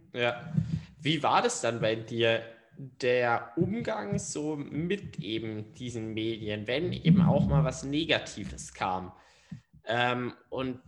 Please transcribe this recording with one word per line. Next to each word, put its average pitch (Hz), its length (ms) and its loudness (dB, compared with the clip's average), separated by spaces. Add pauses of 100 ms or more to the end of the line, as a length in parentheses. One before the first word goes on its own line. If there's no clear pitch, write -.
(120)
ja. 120 400 0 (480)
Wie 151 220 0
war 139 200 6
das 233 180 -2
dann 117 200 0
bei 113 160 2
dir, 113 460 2 (340)
der 123 800 0
Umgang 208 640 -2
so 151 360 -4
mit 160 640 -4
eben 110 560 -6
diesen 113 400 -8
Medien, 107 540 -4
wenn 127 240 -2
eben 180 300 6
auch 151 240 6
mal 147 180 4
was 131 180 -2
Negatives 135 920 -2
kam? 92 400 -4 (720)
Ähm, 123 500 0 (160)
und 127 380 -4